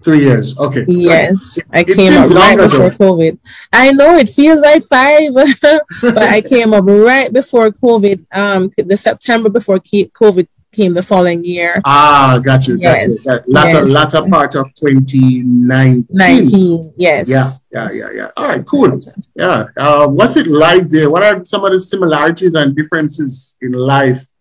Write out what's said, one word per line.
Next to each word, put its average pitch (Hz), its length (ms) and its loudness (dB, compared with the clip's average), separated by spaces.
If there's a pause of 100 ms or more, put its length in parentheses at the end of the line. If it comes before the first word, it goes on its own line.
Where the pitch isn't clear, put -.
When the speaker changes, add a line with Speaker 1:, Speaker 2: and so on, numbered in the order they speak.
Speaker 1:
Three 156 160 2
years, 123 380 0
okay. 135 300 -6
Speaker 2:
Yes, 175 680 -2
Speaker 1:
It, - 140 -10
Speaker 2:
I - 100 0
Speaker 1:
it 170 60 -2
Speaker 2:
came 190 260 2
Speaker 1:
seems - 160 2
Speaker 2:
up 180 60 4
right 190 220 4
Speaker 1:
long 185 100 2
ago. - 220 2
Speaker 2:
before 196 180 0 (100)
covid. 160 220 -2 (340)
I 262 180 4
know, 285 260 4
it 254 120 2
feels 302 320 2
like 302 240 4
five, 294 480 2
<laughs> - 0 -
but 277 840 0
I 208 240 0
Speaker 1:
<laughs> 214 120 -4
Speaker 2:
came 233 200 2
up 202 140 2
right 220 460 2
before 233 380 0
covid, 202 640 -2
um, 196 380 -2
c-, 214 120 -6
the 185 140 -2
September 226 520 -2
before 196 300 -2
ke-, - 340 -4
covid 185 340 0 (240)
came 185 220 -2
the 170 80 -4
following 180 420 -2
year. 175 400 -4
Speaker 1:
Ah, 139 600 2
got 131 240 0
you, 127 100 -2
got - 240 0
you. - 80 -2
Speaker 2:
Yes, 113 160 -6
Speaker 1:
Yeah, 127 220 -2
latter, 151 400 2
Speaker 2:
yes. - 20 2
Speaker 1:
latter 151 400 0
part 151 260 -2
of 135 200 -4
twenty 131 680 0
nineteen. 123 680 0
Speaker 2:
Nineteen, 180 840 0
yes. 165 360 -2
Speaker 1:
Yeah, 131 160 0 (260)
yeah, 110 180 -8
yeah, 107 240 -12
yeah. 107 120 -12 (100)
All 285 100 -8
right, 131 180 -6
cool. 269 280 0
Speaker 2:
Yes. - 420 -14
Speaker 1:
Yeah. 170 300 -4 (120)
Uh, 147 300 2
what's 175 300 0
it 180 100 0
like 165 400 2
there? 151 220 0
What 175 140 0
are 196 200 0
some 196 220 -8
of 196 60 0
the 185 80 0
similarities 170 760 -2
and 143 220 -2
differences 151 840 -6
in 127 100 -8
life 127 520 -2 (180)